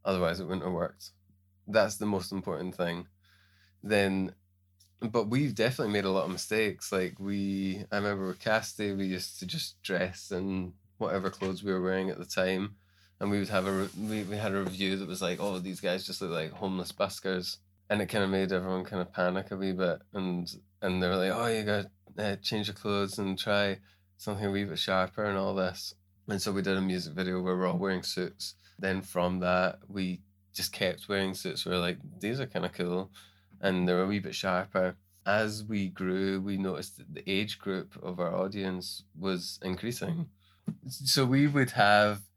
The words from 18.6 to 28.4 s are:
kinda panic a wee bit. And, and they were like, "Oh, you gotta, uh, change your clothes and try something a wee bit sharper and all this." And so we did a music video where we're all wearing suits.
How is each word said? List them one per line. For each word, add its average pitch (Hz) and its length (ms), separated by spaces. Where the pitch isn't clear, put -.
kinda 90 200
panic 92 460
a 98 60
wee 95 160
bit. 90 280
And, 90 340
and 92 220
they 90 60
were 95 80
like, 92 160
"Oh, - 160
you 110 160
gotta, 104 260
uh, 104 200
change 104 320
your 98 60
clothes 101 440
and 95 200
try 101 420
something 104 300
a 196 40
wee 196 140
bit 82 140
sharper 95 460
and 101 120
all 98 180
this." 92 400
And 101 120
so 101 120
we 95 100
did 95 140
a 95 40
music 90 320
video 92 300
where 92 140
we're 92 100
all 87 120
wearing 92 260
suits. - 500